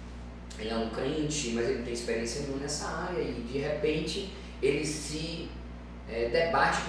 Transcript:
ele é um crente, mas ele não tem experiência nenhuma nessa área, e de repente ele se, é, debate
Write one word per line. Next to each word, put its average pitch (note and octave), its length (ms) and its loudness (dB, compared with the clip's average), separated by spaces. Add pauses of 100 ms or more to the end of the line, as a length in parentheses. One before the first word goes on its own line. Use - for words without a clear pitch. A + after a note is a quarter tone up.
(580)
ele A2 100 -4
é A2+ 80 0
um A2+ 140 0
crente, C#3+ 640 0
mas A#2+ 160 4
ele B2+ 80 2
não A#2+ 60 -4
tem A#2+ 100 -2
experiência A#2 480 0
nenhuma C3+ 180 -2
nessa - 280 -2
área, F3 340 -2
e A#2+ 280 -2
de C3+ 80 0
repente D3+ 720 2 (320)
ele D3+ 220 4
se, D#3+ 640 -4 (640)
é, A#2 160 2
debate E3+ 600 6